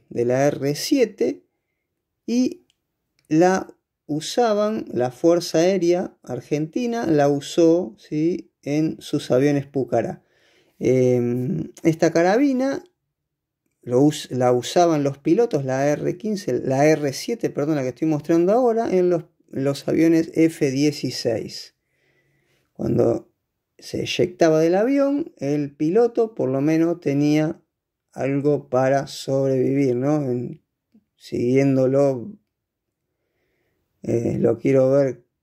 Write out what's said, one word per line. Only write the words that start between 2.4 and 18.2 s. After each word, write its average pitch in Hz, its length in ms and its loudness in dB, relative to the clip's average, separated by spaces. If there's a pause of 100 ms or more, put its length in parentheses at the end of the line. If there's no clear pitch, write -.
la 180 480 2 (300)
usaban, 208 880 -2
la 123 180 -2
Fuerza 170 480 0
Aérea 175 640 0
Argentina 160 840 -6
la 143 240 2
usó, 165 640 2
¿sí? - 560 -6 (100)
En 151 380 -4
sus - 300 -6
aviones 139 360 2
Pucará. 123 560 -4 (560)
Em, 127 960 0 (120)
esta 160 280 2
carabina 254 720 0 (960)
lo 123 200 2
us-, 147 300 0
la 123 200 2
usaban 151 520 2
los 139 120 -2
pilotos, 170 480 0
la 135 240 -2
R 147 300 -2
quince, 185 420 -4
la 135 260 2
R 147 260 2
siete, 226 380 -6
perdón, 147 260 -2
la 139 60 -4
que 127 80 -4
estoy 160 180 -4
mostrando 170 440 2